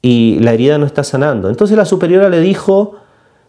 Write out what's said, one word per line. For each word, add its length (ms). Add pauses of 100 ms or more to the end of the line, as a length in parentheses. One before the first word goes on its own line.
y 380
la 140
herida 240
no 80
está 180
sanando". 460
Entonces 260
la 80
superiora 460
le 100
dijo: 560 (540)